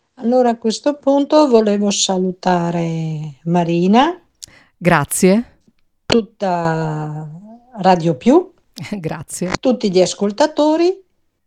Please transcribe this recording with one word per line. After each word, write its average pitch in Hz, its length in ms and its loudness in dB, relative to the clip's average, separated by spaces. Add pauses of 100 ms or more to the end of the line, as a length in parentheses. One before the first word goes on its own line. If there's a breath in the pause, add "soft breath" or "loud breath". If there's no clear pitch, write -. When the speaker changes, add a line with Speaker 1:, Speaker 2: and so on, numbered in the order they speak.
(160)
Speaker 1:
Allora, 247 340 2
a 233 60 -2
questo 233 400 -2
punto 285 520 2
volevo 208 420 2
salutare 170 1500 -4
Marina. 180 760 2 (560 loud breath)
Speaker 2:
Grazie. 180 840 0 (440)
Speaker 1:
Tutta 160 1300 -4 (480)
Radio 170 380 2
Più. 330 360 2 (220)
Speaker 2:
<laughs> - 160 -14
Grazie. 180 680 -8
Speaker 1:
Tutti 233 320 -2
gli 185 120 2
ascoltatori 302 1000 0 (440)